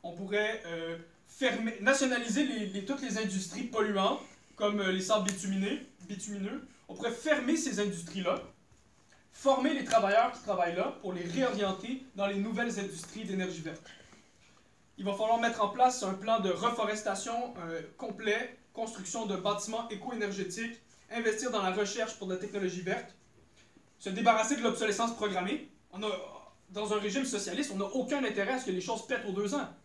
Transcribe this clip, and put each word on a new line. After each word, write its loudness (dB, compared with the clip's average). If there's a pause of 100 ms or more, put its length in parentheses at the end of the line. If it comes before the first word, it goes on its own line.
On -8
pourrait, -2
euh, -6 (320)
fermer, 0
nationaliser 4
les, -2
les, -4
toutes -4
les -2
industries -4
polluantes, 2 (380)
comme, 0
euh, 2
les 2
sables 2
bituminés, -2 (220)
bitumineux. -6 (220)
On -12
pourrait -2
fermer 2
ces -2
industries-là, -2 (880)
former 4
les -2
travailleurs 6
qui -12
travaillent 0
là 0
pour -4
les -4
réorienter 0 (120)
dans 0
les 0
nouvelles 0
industries -8
d'énergie -2
verte. -8 (1160)
Il -8
va 0
falloir 4
mettre 2
en 4
place 4
un 0
plan 2
de 2
reforestation, 0
euh, -6 (160)
complet, -2 (160)
construction -4
de -2
bâtiments -2
éco-énergétiques, -6 (300)
investir 0
dans 2
la 2
recherche 0
pour -8
la -2
technologie -4
verte, -4 (840)
se -6
débarrasser 4
de -4
l'obsolescence 2
programmée. -2 (220)
On -8
a, 0 (640)
dans -2
un 4
régime 2
socialiste, -2
on -2
n'a 2
aucun 0
intérêt 2
à 0
ce -6
que 0
les 0
choses -4
pètent -2
aux -2
deux 0
ans. 0 (160)